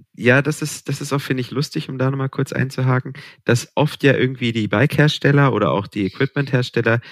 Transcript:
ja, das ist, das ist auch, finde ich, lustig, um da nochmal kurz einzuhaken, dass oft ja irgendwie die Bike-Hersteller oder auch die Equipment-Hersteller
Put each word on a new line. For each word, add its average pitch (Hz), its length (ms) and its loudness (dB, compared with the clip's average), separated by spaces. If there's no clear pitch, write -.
ja, 123 280 4
das 151 200 -4
ist, - 260 -8
das 143 120 -4
ist 139 120 -8
auch, 139 80 0
finde 131 200 -4
ich, 120 100 -8
lustig, 147 380 -6
um 135 100 -8
da 131 100 0
nochmal 135 200 -2
kurz - 240 -4
einzuhaken, 131 600 -2
dass - 300 0
oft - 300 0
ja 135 100 6
irgendwie 127 380 0
die 110 160 0
Bike-Hersteller 139 840 2
oder 101 200 2
auch 101 160 -2
die 104 180 -4
Equipment-Hersteller 123 960 -2